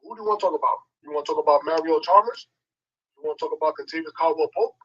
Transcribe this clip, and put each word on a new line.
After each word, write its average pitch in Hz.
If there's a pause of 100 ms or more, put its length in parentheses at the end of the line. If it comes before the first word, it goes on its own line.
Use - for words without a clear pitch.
who 226
do 220
you 208
wanna 208
talk 180
about? - (240)
You 143
wanna 147
talk 156
about 147
Mario 160
Chalmers? 185 (680)
You 147
wanna 151
talk 156
about 156
Kentavious 160
Caldwell-Pope? 160 (100)